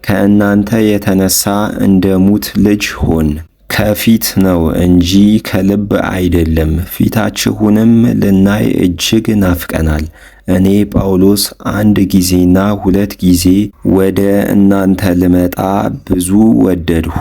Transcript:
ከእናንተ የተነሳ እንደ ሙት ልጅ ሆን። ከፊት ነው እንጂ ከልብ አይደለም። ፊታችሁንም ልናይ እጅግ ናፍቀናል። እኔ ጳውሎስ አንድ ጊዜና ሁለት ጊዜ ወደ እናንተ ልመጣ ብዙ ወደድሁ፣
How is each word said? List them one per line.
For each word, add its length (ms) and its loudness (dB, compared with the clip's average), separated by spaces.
ከእናንተ 680 0
የተነሳ 600 0
እንደ 240 2
ሙት 280 0
ልጅ 260 0
ሆን። 320 -2
ከፊት 560 0
ነው 220 2
እንጂ 300 2
ከልብ 460 -2
አይደለም። 640 -2
ፊታችሁንም 1040 0
ልናይ 500 2
እጅግ 460 -2
ናፍቀናል። 680 -2
እኔ 180 2
ጳውሎስ 540 2
አንድ 280 0
ጊዜና 500 2
ሁለት 440 -2
ጊዜ 260 0
ወደ 320 0
እናንተ 680 2
ልመጣ 440 0
ብዙ 260 -2
ወደድሁ፣ 640 -2